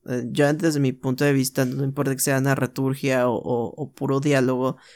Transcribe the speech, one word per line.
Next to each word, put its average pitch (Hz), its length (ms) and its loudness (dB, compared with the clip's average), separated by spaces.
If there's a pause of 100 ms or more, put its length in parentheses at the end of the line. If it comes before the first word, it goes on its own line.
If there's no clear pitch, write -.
eh, 123 240 -4
yo 143 220 4
desde 156 260 0
mi 135 120 2
punto 131 320 -2
de 143 100 4
vista, 131 320 0
no 135 180 -4
importa 139 300 -2
que 127 80 -4
sea 135 200 0
narraturgia 131 880 0
o, 117 80 0
o, 117 380 -4
o 143 180 -10
puro 135 260 -2
diálogo, 131 580 2 (180)